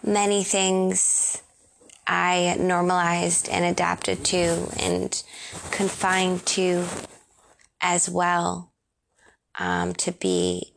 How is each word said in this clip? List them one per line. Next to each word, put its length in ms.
many 400
things 960
I 520
normalized 880
and 160
adapted 640
to 420
and 440
confined 760
to 380
as 280
well, 640
um, 360
to 180
be 640